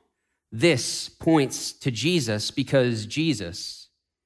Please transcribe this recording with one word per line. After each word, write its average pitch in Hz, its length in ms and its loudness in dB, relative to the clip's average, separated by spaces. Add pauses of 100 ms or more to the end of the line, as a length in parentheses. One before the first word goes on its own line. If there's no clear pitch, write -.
(500)
This 135 580 0
points - 680 0
to - 180 -4
Jesus 113 580 0
because 123 560 2
Jesus 101 840 -4 (360)